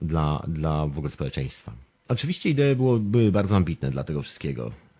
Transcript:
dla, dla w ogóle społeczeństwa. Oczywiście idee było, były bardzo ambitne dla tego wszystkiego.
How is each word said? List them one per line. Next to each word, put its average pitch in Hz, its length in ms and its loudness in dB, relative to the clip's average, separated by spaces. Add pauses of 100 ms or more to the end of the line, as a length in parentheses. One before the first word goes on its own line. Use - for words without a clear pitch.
dla, 76 460 0
dla 78 380 0
w 73 120 -4
ogóle 71 120 -6
społeczeństwa. - 600 -8 (360)
Oczywiście 156 420 -2
idee 139 260 4
było, 127 220 4
były 107 340 4
bardzo 101 240 2
ambitne 80 340 2
dla 67 140 -4
tego 73 180 -4
wszystkiego. 62 480 -8 (300)